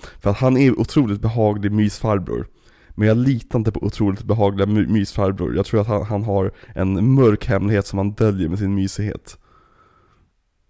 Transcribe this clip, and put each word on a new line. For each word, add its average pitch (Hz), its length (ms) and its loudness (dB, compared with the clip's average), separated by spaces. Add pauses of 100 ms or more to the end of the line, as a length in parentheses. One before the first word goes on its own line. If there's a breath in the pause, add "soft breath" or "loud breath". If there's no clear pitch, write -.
(200 loud breath)
För 101 100 -2
att 104 80 0
han 131 200 2
är 135 220 4
otroligt 110 420 0
behaglig 104 500 0
mysfarbror. 101 760 0 (420 soft breath)
Men 107 180 0
jag 113 100 4
litar 123 420 0
inte 110 120 0
på - 120 -6
otroligt 98 400 -2
behagliga 101 440 0
my-, 104 200 2
mysfarbror. 98 680 -2
Jag 101 100 0
tror 107 160 0
att 104 60 -2
han, 104 160 -2
han 104 200 -4
har 98 280 -2 (240 loud breath)
en 95 380 2
mörk 120 320 4
hemlighet 101 420 0
som 101 120 -6
han 101 120 -2
döljer 98 380 0
med 92 100 -4
sin 98 160 -2
mysighet. 98 600 -6 (1300 soft breath)